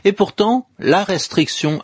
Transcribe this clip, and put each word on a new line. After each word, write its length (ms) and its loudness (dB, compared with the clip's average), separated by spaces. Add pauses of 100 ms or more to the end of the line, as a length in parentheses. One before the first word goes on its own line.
Et 80 4
pourtant, 560 0 (100)
la 240 2
restriction 800 -2